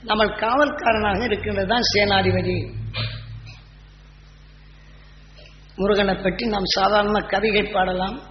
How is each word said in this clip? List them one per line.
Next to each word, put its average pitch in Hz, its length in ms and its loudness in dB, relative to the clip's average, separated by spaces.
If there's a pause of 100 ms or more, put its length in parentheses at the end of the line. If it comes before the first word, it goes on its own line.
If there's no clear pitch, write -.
நம்ம 220 200 0 (120)
காவல்காரனாக 226 880 0
இருக்கின்றது 208 460 -2
தான் 233 200 2
சேனாதிபதி. 185 640 2 (3250)
முருகனை 196 400 2
பற்றி 185 320 -4
நாம் 202 260 -2
சாதாரண 208 520 2
கவிகள் 202 480 0
பாடலாம் 185 440 0 (140)